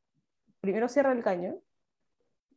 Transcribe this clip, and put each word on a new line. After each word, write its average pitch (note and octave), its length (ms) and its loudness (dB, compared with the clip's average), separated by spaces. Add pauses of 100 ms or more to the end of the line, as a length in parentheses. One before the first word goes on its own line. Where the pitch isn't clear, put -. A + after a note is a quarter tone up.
(600)
Primero G#3 280 0
cierra C4+ 220 2
el A#3 120 -2
caño, F#3 320 -2 (1000)